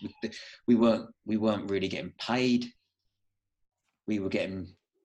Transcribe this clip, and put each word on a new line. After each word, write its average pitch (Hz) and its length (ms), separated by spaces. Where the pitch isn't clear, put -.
We, - 300
we 120 80
weren't, 113 340
we 107 120
weren't 104 320
really 95 180
getting 90 300
paid. 123 540
We 107 120
were 95 100
getting, 95 440